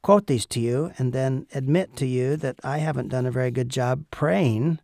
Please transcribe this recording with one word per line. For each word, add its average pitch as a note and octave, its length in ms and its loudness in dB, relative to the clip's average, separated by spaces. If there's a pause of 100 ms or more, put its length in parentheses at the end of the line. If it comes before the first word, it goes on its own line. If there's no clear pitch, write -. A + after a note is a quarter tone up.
quote G3+ 260 4
these B2 200 0
to - 140 -4
you B2+ 360 0
and B2+ 160 0
then C3 420 -2
admit D3 420 0
to C#3 100 -2
you B2+ 320 0
that C#3 260 -4
I C#3+ 140 -4
haven't D3+ 300 -2
done B2+ 180 -2
a B2+ 40 0
very B2+ 200 0
good B2 180 -2
job B2+ 420 -2
praying D#3 720 2